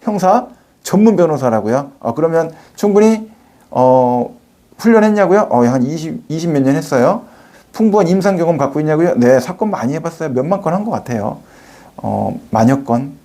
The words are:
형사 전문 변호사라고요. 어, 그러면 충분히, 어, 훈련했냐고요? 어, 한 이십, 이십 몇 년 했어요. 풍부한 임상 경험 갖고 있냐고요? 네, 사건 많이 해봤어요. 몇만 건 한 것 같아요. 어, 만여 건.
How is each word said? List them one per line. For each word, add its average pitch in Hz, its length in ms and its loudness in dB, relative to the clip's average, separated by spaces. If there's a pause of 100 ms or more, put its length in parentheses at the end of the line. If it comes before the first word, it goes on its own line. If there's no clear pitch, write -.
형사 208 460 0 (360)
전문 208 320 2
변호사라고요. 123 840 0
어, 117 160 -6
그러면 165 360 -2 (240)
충분히, 214 540 2 (400)
어, 127 680 2 (440)
훈련했냐고요? 208 680 2
어, 120 160 2
한 127 180 0
이십, 156 460 -8
이십 160 220 -4
몇 143 120 0
년 135 120 2
했어요. 160 480 0 (500)
풍부한 208 340 2
임상 185 300 0
경험 170 200 0
갖고 139 220 -2
있냐고요? 156 360 0
네, 123 240 4
사건 180 300 -6
많이 147 260 -4
해봤어요. 160 340 -8
몇만 143 320 -2
건 165 120 -2
한 202 120 -4
것 220 60 -6
같아요. 113 480 -6 (580)
어, 104 420 -6 (100)
만여 123 360 0
건. 127 400 -4